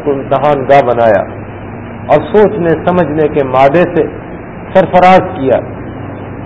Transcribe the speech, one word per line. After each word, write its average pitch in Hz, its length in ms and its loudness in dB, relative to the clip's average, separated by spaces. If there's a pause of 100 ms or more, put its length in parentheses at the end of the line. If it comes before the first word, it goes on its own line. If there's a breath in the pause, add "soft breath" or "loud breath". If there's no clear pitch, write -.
کو 139 80 0
امتحان 135 420 0 (140)
گاہ 139 180 8
بنایا 117 320 2 (920)
اور 151 60 2 (120)
سوچنے 170 400 2 (160)
سمجھنے 160 360 0 (120)
کے 143 60 2 (100)
مادے 139 320 4 (100)
سے 156 80 2 (720)
سرفراز 180 500 4 (140)
کیا، 131 200 0 (880)